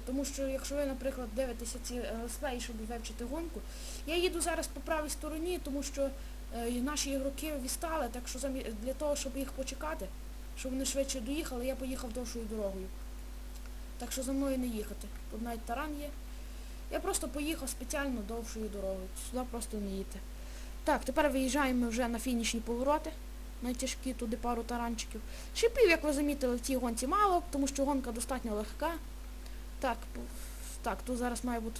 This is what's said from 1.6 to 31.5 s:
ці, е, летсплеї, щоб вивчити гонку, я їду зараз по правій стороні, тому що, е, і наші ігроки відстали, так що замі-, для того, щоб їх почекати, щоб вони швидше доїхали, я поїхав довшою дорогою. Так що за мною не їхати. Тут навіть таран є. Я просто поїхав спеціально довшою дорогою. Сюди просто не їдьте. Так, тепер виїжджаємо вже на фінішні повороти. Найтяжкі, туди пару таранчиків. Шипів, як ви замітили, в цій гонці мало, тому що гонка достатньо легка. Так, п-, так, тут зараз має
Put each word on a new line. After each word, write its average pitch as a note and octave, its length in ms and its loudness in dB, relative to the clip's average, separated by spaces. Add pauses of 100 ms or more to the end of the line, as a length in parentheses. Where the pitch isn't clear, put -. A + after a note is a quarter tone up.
ці, B3 120 -4
е, A3+ 280 -2
летсплеї, B3 380 -2
щоб A#3+ 140 -6 (120)
вивчити A#3 380 -6
гонку, D4+ 360 -4 (460)
я D#4 100 2
їду F4 240 4
зараз D#4+ 260 2
по - 120 -6
правій D#4 300 0
стороні, D#4+ 540 -2
тому C#4 200 -2
що, C#4 260 0 (480)
е, A#3 120 0
і B3 120 2
наші C#4+ 280 0
ігроки C#4 440 0 (100)
відстали, D#4+ 480 0
так B3 160 -6
що - 120 -4
замі-, C4 340 -2 (100)
для B3+ 100 0
того, D4 220 2
щоб C4 220 -2
їх C4+ 140 -2
почекати, D4+ 540 -4 (520)
щоб C4 140 -4
вони C4 140 0
швидше C4+ 340 2
доїхали, B3+ 460 0
я C4 100 0
поїхав B3+ 380 -2
довшою A#3 320 -4
дорогою. G3 420 -2 (1120)
Так A#3+ 140 -4
що C4 120 0
за B3 80 0
мною C4+ 260 4
не B3 100 2
їхати. G#3+ 400 -2 (240)
Тут A3 100 -4
навіть A#3 200 -2
таран C#4+ 400 -2
є. D4 80 -4 (840)
Я E4 80 0
просто F4 280 0
поїхав C#4+ 420 0
спеціально C4+ 580 0
довшою A3 420 -2
дорогою. F#3+ 380 -2 (240)
Сюди B3+ 200 0
просто A3 260 -4
не G3+ 120 0
їдьте. F#3+ 300 -4 (720)
Так, C#4 160 6
тепер D4+ 240 6
виїжджаємо C4 580 4
вже A#3 200 2
на A3+ 120 0
фінішні A#3 400 2
повороти. C#4+ 520 4 (500)
Найтяжкі, B3+ 520 -2
туди A#3 240 0
пару A#3 260 0
таранчиків. A#3 580 -2 (340)
Шипів, A#4+ 340 10
як E4 140 8
ви D4+ 100 6
замітили, C#4 420 4
в B3 40 0
цій C4+ 160 2
гонці A#3+ 320 2
мало, F#4 440 6
тому C#4 160 2
що C#4 180 4
гонка C4 260 2
достатньо A#3 440 0
легка. G#3+ 360 0 (880)
Так, A#3 180 2 (160)
п-, - 60 -4 (640)
так, G#3 240 0
тут B3 120 0
зараз A#3+ 280 0
має A#3+ 140 2